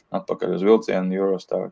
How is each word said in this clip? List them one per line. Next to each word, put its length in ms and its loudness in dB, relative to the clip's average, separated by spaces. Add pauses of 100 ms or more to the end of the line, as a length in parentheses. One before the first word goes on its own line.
(160)
atpakaļ 400 -4
uz 80 -2
vilcienu, 560 2
Eurostar, 520 -2